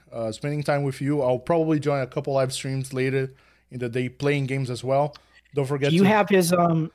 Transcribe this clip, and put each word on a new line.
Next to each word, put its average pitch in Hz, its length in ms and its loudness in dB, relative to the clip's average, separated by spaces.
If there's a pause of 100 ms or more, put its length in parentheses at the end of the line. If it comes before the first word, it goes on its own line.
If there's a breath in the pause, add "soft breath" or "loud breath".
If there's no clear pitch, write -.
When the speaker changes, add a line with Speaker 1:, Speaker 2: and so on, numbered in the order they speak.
(140)
Speaker 1:
uh, 113 180 -4
spending 147 320 -6
time 143 200 0
with 135 180 -4
you. 143 200 0
I'll 127 180 2
probably 160 400 0
join 143 220 -2
a 127 60 -4
couple 135 260 -6
live 131 200 2
streams 135 400 -6
later 131 400 -2 (380 soft breath)
in 127 80 -12
the 123 100 -4
day 127 200 -2
playing 143 380 -2
games 135 220 -4
as 120 140 -8
well. 139 320 0 (400 soft breath)
Don't 143 100 0
forget 139 260 0
Speaker 2:
Do 165 40 4
you 185 80 6
Speaker 1:
to 190 60 6
Speaker 2:
have 208 200 4
his, 185 220 4
um, 170 440 2